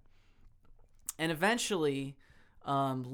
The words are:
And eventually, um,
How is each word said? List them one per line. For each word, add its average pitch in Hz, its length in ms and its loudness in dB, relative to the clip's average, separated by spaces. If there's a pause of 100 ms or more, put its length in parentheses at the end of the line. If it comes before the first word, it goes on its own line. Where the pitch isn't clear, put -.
(1200)
And 165 100 0
eventually, 156 880 0 (480)
um, 135 500 0